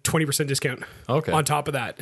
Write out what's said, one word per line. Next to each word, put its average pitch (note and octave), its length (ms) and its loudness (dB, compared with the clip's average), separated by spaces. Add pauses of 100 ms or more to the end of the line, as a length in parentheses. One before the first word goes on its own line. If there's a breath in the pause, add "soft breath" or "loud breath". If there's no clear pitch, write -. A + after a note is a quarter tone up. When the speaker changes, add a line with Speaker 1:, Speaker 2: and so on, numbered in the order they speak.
Speaker 1:
twenty D#3+ 220 2
percent C#3+ 240 0
discount C3+ 320 -2 (260 loud breath)
Speaker 2:
Okay. D3+ 240 2
Speaker 1:
on D#3 140 4
top D3 220 2
of D3+ 60 -4
that. A#2+ 280 -4